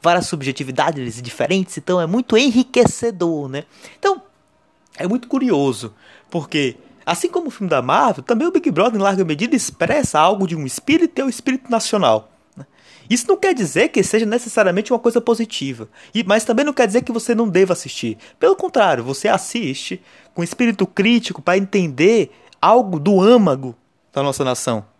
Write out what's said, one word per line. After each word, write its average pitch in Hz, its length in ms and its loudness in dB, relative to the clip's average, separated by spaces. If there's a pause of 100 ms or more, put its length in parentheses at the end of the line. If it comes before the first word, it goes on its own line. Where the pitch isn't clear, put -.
Várias 175 240 2
subjetividades 131 960 -4
diferentes, 151 560 -4
então 180 240 -2
é 165 40 -2
muito 214 300 -2
enriquecedor, 220 1120 0
né? 135 160 -8 (340)
Então, 392 240 0 (760)
é 175 100 -4
muito 240 220 -4
curioso, 143 640 -2 (340)
porque 143 460 -4 (300)
assim 175 240 -2
como 339 180 -4
o - 40 -6
filme 190 180 -8
da 143 120 2
Marvel, 175 400 0
também 233 240 -2
o 349 60 -2
Big 330 180 0
Brother, 202 300 0
em - 20 0
larga 196 220 2
medida, 165 320 -2
expressa 214 640 -2
algo 190 260 4
de 170 120 -4
um 147 80 -6
espírito, 320 520 0
e 254 40 -2
é - 20 0
o 269 60 -2
espírito 262 420 -6
nacional, 175 580 0 (240)
né? - 120 -20 (440)
Isso 240 200 0
não 381 80 4
quer 381 160 0
dizer 196 360 0
que - 140 0
seja 220 220 0
necessariamente 214 680 0
uma 240 80 0
coisa 233 220 0
positiva, 139 680 -4 (260)
e, 220 120 -2
mas 214 180 2
também 254 220 0
não 294 80 -4
quer 254 120 2
dizer 220 180 0
que - 100 -10
você 233 200 -2
não 226 140 0
deva 185 240 2
assistir. 123 460 -6 (200)
Pelo 392 200 4
contrário, 185 480 0
você 139 240 -4
assiste 180 720 -4 (320)
com 170 100 -4
espírito 208 420 0
crítico 220 560 0
pra 180 160 2
entender 190 720 2 (320)
algo 196 380 4
do 185 220 4
âmago 165 520 4 (380)
da 139 100 -4
nossa 139 220 -2
nação. 120 420 -2 (140)